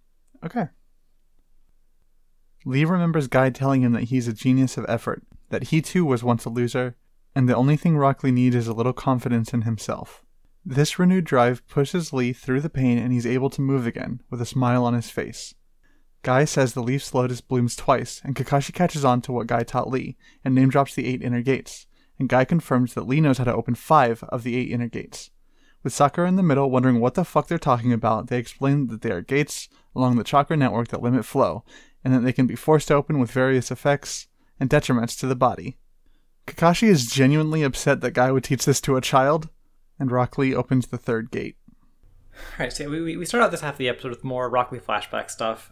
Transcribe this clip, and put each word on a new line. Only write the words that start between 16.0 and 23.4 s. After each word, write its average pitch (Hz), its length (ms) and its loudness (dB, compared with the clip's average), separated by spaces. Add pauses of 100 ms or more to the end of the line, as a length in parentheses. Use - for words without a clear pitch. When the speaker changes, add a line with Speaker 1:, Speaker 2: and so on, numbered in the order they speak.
Speaker 1:
Guy 131 220 2
says 135 300 0
the 127 80 -4
leaf 131 220 -2
slowed 127 260 -2
his 123 100 -6
blooms 120 360 0
twice, - 480 -2
and 139 100 -6
Kakashi 139 400 -2
catches 165 300 0
on 123 180 4
to 139 100 -8
what 117 140 -4
Guy 117 160 -2
taught 123 280 -4
Lee, 131 260 -6 (280)
and 131 100 2
name 131 160 6
drops 139 240 2
the 127 120 -4
eight 127 160 -4
inner 120 200 -2
gates, - 440 -4 (320)
and 131 100 -2
Guy 127 160 4
confirms 127 500 0
that 95 120 -8
Lee 135 140 2
knows 139 180 4
how 127 60 -2